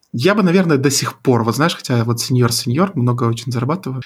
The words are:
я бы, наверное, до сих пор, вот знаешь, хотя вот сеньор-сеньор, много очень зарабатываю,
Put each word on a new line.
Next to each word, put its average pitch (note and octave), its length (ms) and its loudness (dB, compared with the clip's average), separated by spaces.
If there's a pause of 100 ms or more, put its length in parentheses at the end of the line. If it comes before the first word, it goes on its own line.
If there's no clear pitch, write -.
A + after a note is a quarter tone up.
(140)
я E3+ 220 2
бы, A3 80 2
наверное, F3 340 4
до C3 140 2
сих - 300 -4
пор, A#2+ 220 2
вот G#2+ 120 0
знаешь, D#3 200 0
хотя A#2+ 300 0
вот A#2+ 160 -2
сеньор-сеньор, B2+ 720 0
много A#2+ 300 0
очень A2+ 260 -4
зарабатываю, C3 540 -4